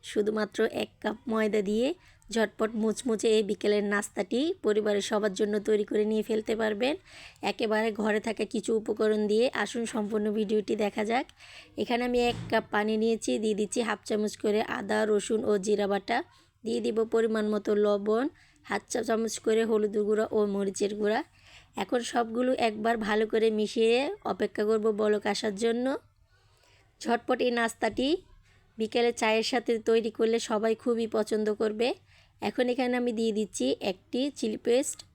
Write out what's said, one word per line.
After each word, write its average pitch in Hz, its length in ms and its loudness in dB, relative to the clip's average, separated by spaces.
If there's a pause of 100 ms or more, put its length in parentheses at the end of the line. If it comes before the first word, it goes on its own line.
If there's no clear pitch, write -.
(120)
শুধুমাত্র 214 460 -2 (240)
এক 214 80 -8 (120)
কাপ 214 140 -4 (160)
ময়দা 214 360 2
দিয়ে 220 180 2 (480)
ঝটপট 220 360 0 (120)
মুচমুচে 220 540 0
এই 220 140 4
বিকেলের 208 340 2 (100)
নাস্তাটি 208 460 -2 (240)
পরিবারের 208 460 2
সবার 208 300 0
জন্য 208 140 0 (140)
তৈরি 214 220 2
করে 214 200 2
নিয়ে 220 180 0
ফেলতে 220 320 -2
পারবেন। 220 340 0 (560)
একেবারে 214 380 0 (140)
ঘরে 214 240 2
থাকা 220 180 -4 (100)
কিছু 214 160 -2 (100)
উপকরণ 214 400 0 (100)
দিয়ে 220 140 4 (180)
আসুন 233 200 -4 (120)
সম্পূর্ণ 208 320 -2 (120)
ভিডিওটি 214 360 0 (100)
দেখা 202 260 -2
যাক। 247 160 -2 (560)
এখানে 233 260 0
আমি 247 100 0 (120)
এক 233 80 -4 (120)
কাপ 220 140 2 (100)
পানি 214 280 2
নিয়েছি, 226 280 0 (120)
দিয়ে 214 180 2
দিচ্ছি 214 280 -2
হাফ 208 200 -2
চামচ 214 240 -2 (100)
করে 214 180 2 (180)
আদা, 214 200 -2 (120)
রসুন 214 300 0 (100)
ও - 20 4 (120)
জিরা 202 280 0
বাটা, 214 260 -2 (460)
দিয়ে 233 200 -2
দিব 226 140 0 (160)
পরিমাণ 220 300 2 (100)
মতো 208 160 -2 (140)
লবণ, 208 400 2 (420)
হাফ 202 160 -4 (100)
চা 508 160 -2
চামচ 226 260 0 (120)
করে 220 240 4
হলুদ 214 260 2 (120)
গুঁড়া 214 180 2 (100)
ও - 20 4 (160)
মরিচের 196 460 -2
গুঁড়া। 214 200 2 (600)
এখন 240 180 -2 (120)
সবগুলো 240 380 0 (180)
একবার 220 260 0 (120)
ভালো 214 260 2
করে 226 160 4 (100)
মিশিয়ে 226 380 2 (360)
অপেক্ষা - 360 -2
করব 220 160 2 (160)
বলক 214 320 2
আসার 208 300 -2
জন্য। 233 240 0 (1120)
ঝটপট 240 460 0
এই 240 140 2
নাস্তাটি 226 480 0 (680)
বিকেলে 240 420 2
চায়ের 220 320 2
সাথে 240 200 0 (160)
তৈরি 226 300 4
করলে 226 200 2 (120)
সবাই 220 320 2
খুবই 233 240 0 (100)
পছন্দ 214 300 0 (140)
করবে। 214 280 0 (540)
এখন 247 300 0
এখানে 247 280 0
আমি 247 180 0
দিয়ে 226 200 2
দিচ্ছি 220 280 -2 (240)
একটি - 300 -6 (180)
চিলি 220 280 -4
পেস্ট। 247 320 0 (160)